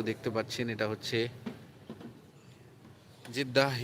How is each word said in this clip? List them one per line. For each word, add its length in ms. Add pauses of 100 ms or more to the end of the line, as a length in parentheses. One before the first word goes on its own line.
(100)
দেখতে 240
পাচ্ছেন, 400
এটা 180
হচ্ছে 260 (2250)
জেদ্দাহ 380 (100)